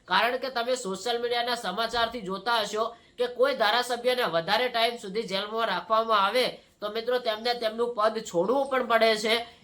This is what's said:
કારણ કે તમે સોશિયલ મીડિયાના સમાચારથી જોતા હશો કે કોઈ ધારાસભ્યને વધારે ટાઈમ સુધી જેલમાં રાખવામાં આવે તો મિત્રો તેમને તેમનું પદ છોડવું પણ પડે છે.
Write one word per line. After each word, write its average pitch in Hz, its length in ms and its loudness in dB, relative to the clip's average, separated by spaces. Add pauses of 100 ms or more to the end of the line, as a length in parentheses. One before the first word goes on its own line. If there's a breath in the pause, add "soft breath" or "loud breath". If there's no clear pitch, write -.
કારણ 214 320 2
કે 262 120 -6
તમે 247 260 -2
સોશિયલ 233 460 -4
મીડિયાના 240 340 -2
સમાચારથી 226 640 -2
જોતા 196 400 -2
હશો 214 240 -2 (320 loud breath)
કે 247 100 0
કોઈ 247 280 2
ધારાસભ્યને 240 680 2
વધારે 196 460 0
ટાઈમ 233 280 0
સુધી 202 340 -6
જેલમાં 220 360 -2
રાખવામાં 214 580 2
આવે 233 200 2 (340 soft breath)
તો 208 100 -6
મિત્રો 226 300 -2
તેમને 226 340 -2
તેમનું 233 420 -2
પદ 214 240 2
છોડવું 220 500 0
પણ 254 180 0
પડે 226 280 4
છે. 214 180 0 (300 loud breath)